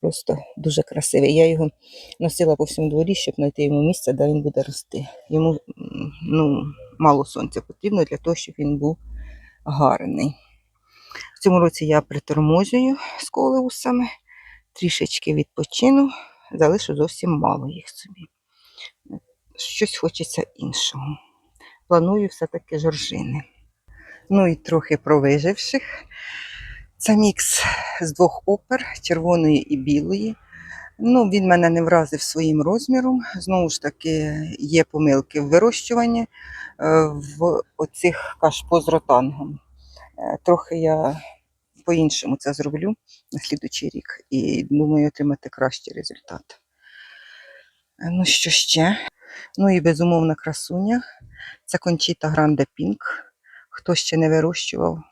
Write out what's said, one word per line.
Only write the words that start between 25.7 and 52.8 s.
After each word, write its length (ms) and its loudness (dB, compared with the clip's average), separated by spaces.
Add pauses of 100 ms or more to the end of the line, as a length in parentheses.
Це 180 2
мікс 480 2 (380)
з 120 -4
двох 320 2
опер, 400 -2 (160)
червоної 720 2
і 40 -2
білої. 580 -2 (640)
Ну, 300 4
він 180 2
мене 220 6
не 120 2
вразив 400 2
своїм 400 0
розміром. 600 0 (140)
Знову 340 0
ж 120 -8
таки, 600 -4 (180)
є 240 2
помилки 580 0
в 80 -4
вирощуванні, 720 2
е, 60 -6 (1080)
в 240 0 (160)
оцих 640 -4
кашпо 400 2
з 60 -4
ротангом. 720 0 (580)
Е, 260 -6
трохи 340 2
я 440 0 (640)
по-іншому 540 0
це 140 -6
зроблю 400 -4 (380)
на 80 -8
слідуючий 500 -8
рік 400 -14
і 340 -2
думаю 440 2
отримати 420 -4
кращий 440 -6
результат. 680 -16 (1400)
Е, 120 -8
ну, 140 0
що 240 0
ще? 480 2 (600)
Ну 120 4
і 120 4
безумовна 540 4
красуня. 640 -4 (640)
Це 120 -6
Кончіта 500 -2
Гранде 460 4
Пінк. 580 -6 (380)